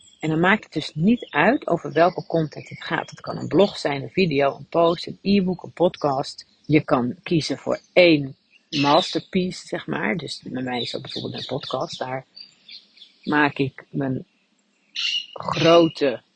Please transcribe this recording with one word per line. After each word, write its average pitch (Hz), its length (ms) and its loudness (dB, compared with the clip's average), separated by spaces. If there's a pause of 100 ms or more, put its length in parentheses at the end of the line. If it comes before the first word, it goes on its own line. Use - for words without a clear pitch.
(200)
En 156 80 -4
dan 156 120 0
maakt 190 240 4
het - 80 -20
dus - 220 -8
niet 202 360 2
uit 196 360 2
over 151 260 -2
welke 170 340 2
content 151 420 -4
het - 160 -16
gaat. - 260 -6
Het - 100 -20
kan - 160 -8
een 123 120 -6
blog 185 300 2
zijn, 139 240 -4
een 127 80 -10
video, 139 460 2
een 139 120 -18
post, 170 380 2
een - 160 -14
e-book, 190 400 0
een - 100 -14
podcast. 143 760 -2 (200)
Je 147 180 4
kan 123 380 0
kiezen 147 360 -2
voor - 220 -4 (120)
één 151 440 4 (340)
masterpiece, 170 960 0
zeg - 200 -8
maar. 170 300 -4
Dus 139 260 -10
bij 127 200 -8
mij 123 180 -6
is 117 100 -6
dat - 120 -8
bijvoorbeeld - 320 -10
een - 120 -10
podcast. 135 520 -6
Daar 131 280 -8 (1000)
maak 147 340 0
ik - 320 -4
mijn 135 360 -4 (1040)
grote 160 920 2 (140)